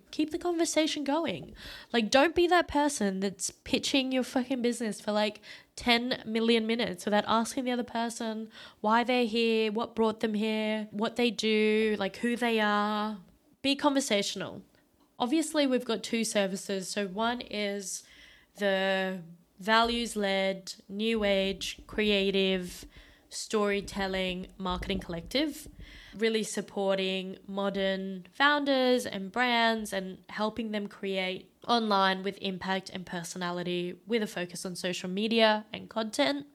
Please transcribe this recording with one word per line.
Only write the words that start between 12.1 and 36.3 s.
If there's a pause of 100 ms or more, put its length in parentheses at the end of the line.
who
they
are. (420)
Be
conversational. (560)
Obviously,
we've
got
two
services.
So
one
is (540)
the (400)
values-led, (160)
new
age,
creative, (420)
storytelling (100)
marketing
collective, (480)
really
supporting
modern
founders
and
brands
and (120)
helping
them
create (180)
online
with
impact
and
personality (120)
with
a
focus
on
social
media
and
content.